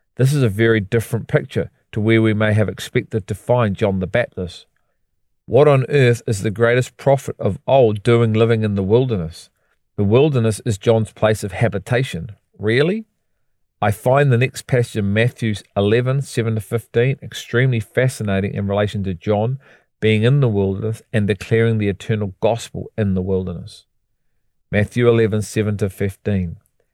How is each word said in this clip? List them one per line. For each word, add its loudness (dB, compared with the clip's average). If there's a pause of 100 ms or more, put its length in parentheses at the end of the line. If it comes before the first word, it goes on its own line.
(160)
This 2
is 2
a 2
very 2
different -4
picture -4 (220)
to -4
where 4
we 2
may 0
have 2
expected -6
to -6
find 0
John -2
the -4
Baptist. -6 (840)
What 6
on 4
earth 4
is -4
the -2
greatest 0
prophet 0
of -4
old 4
doing 2
living 2
in -2
the 0
wilderness? 0 (480)
The -2
wilderness 2
is -2
John's 0
place 0
of -8
habitation. -4 (260)
Really? 0 (760)
I 2
find 2
the 4
next -2
passage -2
in -2
Matthew 0 (200)
eleven, 0
seven -4
to -4
fifteen -2
extremely -2
fascinating -2
in -4
relation -2
to -4
John -2 (420)
being 2
in 4
the 2
wilderness -2 (140)
and 2
declaring 0
the 0
eternal -4
gospel -4
in 0
the -2
wilderness. -6 (840)
Matthew 0
eleven, 2
seven -4
to -2
fifteen. -6 (360)